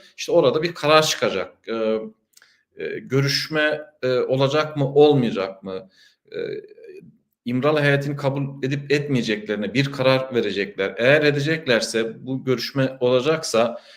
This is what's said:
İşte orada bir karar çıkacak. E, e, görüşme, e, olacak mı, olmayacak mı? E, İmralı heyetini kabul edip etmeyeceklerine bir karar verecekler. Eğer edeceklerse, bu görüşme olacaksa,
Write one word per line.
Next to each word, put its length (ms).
İşte 140
orada 320
bir 100
karar 300
çıkacak. 500
E, 320
e, 160
görüşme, 840
e, 180
olacak 580
mı, 160
olmayacak 720
mı? 260
E, 60
İmralı 360
heyetini 340
kabul 480
edip 280
etmeyeceklerine 840
bir 180
karar 440
verecekler. 600
Eğer 260
edeceklerse, 1040
bu 180
görüşme 560
olacaksa, 800